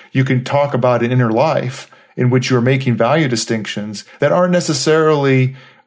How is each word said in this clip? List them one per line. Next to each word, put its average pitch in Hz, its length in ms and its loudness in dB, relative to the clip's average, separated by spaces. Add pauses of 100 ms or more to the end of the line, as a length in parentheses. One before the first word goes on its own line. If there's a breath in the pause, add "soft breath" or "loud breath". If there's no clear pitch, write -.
(120)
you 131 120 0
can 131 200 0
talk 143 280 -2
about 123 300 0
an 120 80 0
inner 123 220 2
life 131 580 -2 (260 soft breath)
in 123 140 0
which 127 180 0
you're 127 120 2
making 131 360 0
value 139 300 2
distinctions 110 800 -6 (160 loud breath)
that 143 120 2
aren't 180 200 2
necessarily 151 1040 2 (300 loud breath)